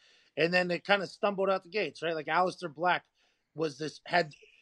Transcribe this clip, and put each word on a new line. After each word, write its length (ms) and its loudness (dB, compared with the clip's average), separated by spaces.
And 140 2
then 160 4
they 120 -2
kinda 260 2
stumbled 440 -2
out 140 0
the 60 -20
gates, 320 -4
right? 140 -2
Like, 120 -6
Aleister 460 0
Black 300 0
was 240 -4
this, 280 -8
had 260 2